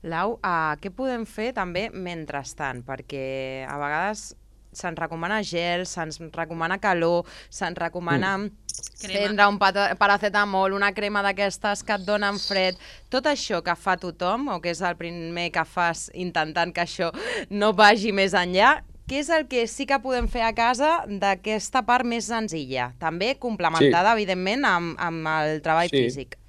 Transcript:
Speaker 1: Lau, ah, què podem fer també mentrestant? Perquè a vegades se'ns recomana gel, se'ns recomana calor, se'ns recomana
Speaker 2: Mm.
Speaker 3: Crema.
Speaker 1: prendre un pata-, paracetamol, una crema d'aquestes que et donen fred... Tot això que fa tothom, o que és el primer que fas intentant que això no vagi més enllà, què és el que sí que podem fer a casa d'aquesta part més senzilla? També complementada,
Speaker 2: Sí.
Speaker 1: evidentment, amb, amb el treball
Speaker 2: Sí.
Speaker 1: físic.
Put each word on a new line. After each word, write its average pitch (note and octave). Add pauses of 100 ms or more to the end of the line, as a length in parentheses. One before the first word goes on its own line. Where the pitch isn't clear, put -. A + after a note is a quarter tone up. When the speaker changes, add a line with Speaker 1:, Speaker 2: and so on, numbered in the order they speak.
Speaker 1:
Lau, F3+
ah, D#3+
què G3
podem B3
fer A3+
també F#3
mentrestant? D3
Perquè C3+
a C#3+
vegades E3 (360)
se'ns E3
recomana E3
gel, F3
se'ns D#3+ (120)
recomana E3
calor, F3 (240)
se'ns F3
recomana F3
Speaker 2:
Mm. G3+ (500)
Speaker 3:
Crema. G3
Speaker 1:
prendre G#3
un G3+
pata-, G3
paracetamol, G3+
una G3+
crema G#3
d'aquestes G3+
que A3
et G3
donen G#3
fred... F#3 (320)
Tot B3+
això A#3+
que F3
fa F#3
tothom, F#3
o F3+
que F3
és E3+
el F3
primer E3+
que E3
fas E3+
intentant E3+
que E3+
això E3 (400)
no G#3
vagi G#3
més G3
enllà, F#3 (240)
què C4+
és D4
el D#4
que A#3
sí C4+
que C#4
podem B3
fer A#3+
a A3+
casa B3+
d'aquesta G3+
part B3
més A#3
senzilla? C3
També F3
complementada, F3
Speaker 2:
Sí. G#3+
Speaker 1:
evidentment, F#3+
amb, E3+
amb E3
el D#3
treball E3
Speaker 2:
Sí. C#3+
Speaker 1:
físic. B2+ (120)